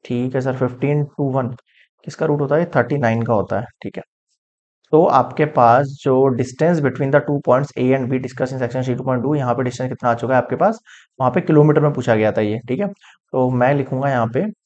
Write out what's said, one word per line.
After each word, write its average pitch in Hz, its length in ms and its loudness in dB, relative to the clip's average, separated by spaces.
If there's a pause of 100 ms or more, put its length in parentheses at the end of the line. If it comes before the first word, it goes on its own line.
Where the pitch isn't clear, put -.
ठीक 127 300 -4
है 131 60 0
सर, 127 160 -4
फ़िफ़्टीन 143 460 -2
to 143 300 -6
वन, 131 160 -2 (580)
किसका - 180 -6
रूट 147 160 0
होता 139 140 0
है, 170 100 2 (100)
थर्टी 127 220 0
नाइन 113 260 0
का 113 100 0
होता 98 260 -2
है, - 80 -8 (140)
ठीक - 160 -12
है। - 60 -12 (920)
तो 160 100 6 (160)
आपके 127 260 0 (100)
पास 135 480 4
जो 131 120 2 (220)
distance 151 500 0
between 139 280 -2
the 139 140 6
two 143 80 -2 (100)
points 131 300 2
A 127 100 0 (120)
and 123 120 -4
B 131 140 0
discussed 131 320 -6
in 131 80 -4
section 127 180 -4
three 123 140 -2
two 131 120 -6
point 123 160 -2
two, 147 100 0
यहाँ 123 200 -2
पे 131 80 -2
डिस्टेंस 127 260 -4
कितना 127 200 -2
आ 117 60 2
चुका 120 200 -2
है 123 60 4
आपके 127 140 -4
पास, 208 240 0 (400)
वहाँ - 120 2
पे 180 100 0
किलोमीटर 151 400 6
में 147 120 2
पूछा 127 220 0
गया 107 160 2
था 110 100 -2
ये, 107 260 -2
ठीक 131 120 -4
है। 202 80 -4
तो - 640 -4
मैं 127 260 2
लिखूंगा 139 340 -4
यहाँ 120 240 0
पे 165 120 -2 (200)